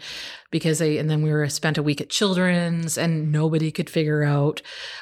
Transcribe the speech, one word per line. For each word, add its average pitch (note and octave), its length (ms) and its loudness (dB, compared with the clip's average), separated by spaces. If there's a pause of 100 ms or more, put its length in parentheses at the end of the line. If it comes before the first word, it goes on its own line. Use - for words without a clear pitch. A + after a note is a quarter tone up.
(520)
because D#3+ 260 0
they, D#3 220 2
and D3+ 100 0
then D3+ 140 2
we D3+ 80 2
were D3+ 180 0
spent D#3 300 -2
a D3 40 0
week D3 180 0
at - 80 -10
Children's F3 880 0
and D#3+ 320 0
nobody D#3 400 2
could D#3+ 180 -4
figure D3+ 340 2
out D3 380 2 (400)